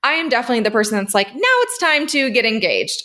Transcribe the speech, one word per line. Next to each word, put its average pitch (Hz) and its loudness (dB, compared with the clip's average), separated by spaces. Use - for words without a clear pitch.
I 277 2
am 330 -4
definitely 240 0
the 214 0
person 214 0
that's 196 -4
like, 202 0
"Now 285 -6
it's 494 2
time 311 2
to 269 0
get 226 0
engaged. 175 -2